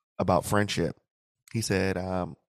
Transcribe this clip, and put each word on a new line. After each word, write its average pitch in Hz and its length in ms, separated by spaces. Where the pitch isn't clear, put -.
about 92 260
friendship. 101 520
He 113 80
said, 95 380
um, 90 360